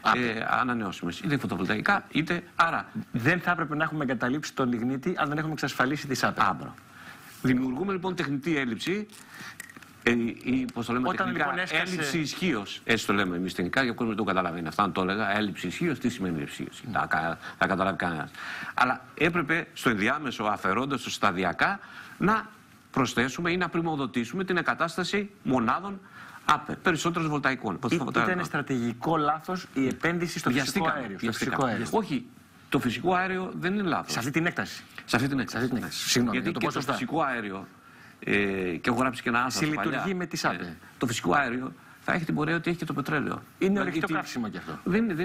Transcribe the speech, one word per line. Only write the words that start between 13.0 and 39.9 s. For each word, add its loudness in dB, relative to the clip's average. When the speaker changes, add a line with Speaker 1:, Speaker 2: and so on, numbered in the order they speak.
Speaker 2:
το 4
λέμε 2
εμείς -2
τεχνικά, 0
για 2
ο -2
κόσμος 0
δεν 0
το 2
καταλαβαίνει. 0
Αυτό, 2
αν 4
το 2
έλεγα, 2
έλλειψη 0
ισχύως, -2
τι 2
σημαίνει -2
έλλειψη -6
ισχύως; -12
Speaker 1:
Ναι. -6
Speaker 2:
Τα 0
κα-, 0
θα 2
καταλάβει 2
κανένας. -2
Αλλά 4
έπρεπε 2
στο 0
ενδιάμεσο, 0
αφαιρώντας 0
το -8
σταδιακά, 0
να 2
προσθέσουμε 0
ή 2
να 2
πρημοδοτήσουμε 0
την 0
εγκατάσταση 0
μονάδων 2
απε, 2
περισσότερων 2
βολταϊκών, 0
Speaker 1:
Ή-, -6
Speaker 2:
φωτοβολταϊκών. 2
Speaker 1:
ήταν -2
στρατηγικό 0
λάθος -2
η 2
επένδυση -2
στο 0
φυσικό 4
Speaker 2:
Βιαστήκαμε, 0
Speaker 1:
αέριο, -8
στο -4
Speaker 2:
βιαστήκαμε. -2
Speaker 1:
φυσικό 2
αέριο. 0
Speaker 2:
Όχι, 0
το 4
φυσικό 0
αέριο 0
δεν 0
είναι 0
λάθος. 0
Speaker 1:
Σε 0
αυτή -2
την 2
έκταση. -4
Speaker 2:
Σε 0
αυτή 4
την 0
έκταση, -2
Speaker 1:
Σε -
αυτή 0
την 0
Speaker 2:
ναι. -4
Speaker 1:
έκταση. -4
Συγγνώμη, 4
Speaker 2:
Γιατί 0
Speaker 1:
για -2
το -
Speaker 2:
και 0
Speaker 1:
πω 0
Speaker 2:
το -2
Speaker 1:
σωστά. -2
Speaker 2:
φυσικό 0
αέριο -2
Ε, -2
και 0
έχω 2
γράψει 0
και -2
ένα 2
άρθρο -2
Speaker 1:
Συλλειτουργεί 0